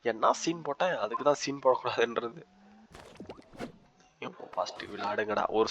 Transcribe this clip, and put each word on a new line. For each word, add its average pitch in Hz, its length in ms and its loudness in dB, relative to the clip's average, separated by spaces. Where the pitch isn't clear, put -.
என்ன 120 320 4
சீன் 165 280 -2
போட்டேன், 151 340 0
அதுக்கு 113 280 -2
தான் 143 100 6
சீன் 139 260 -2
போடக்கூடாதுன்றது. 117 840 2
இப்போ - 240 -10
ஃபர்ஸ்ட் - 400 -6
விளையாடுங்கடா. 104 640 -2
ஒரு 110 240 2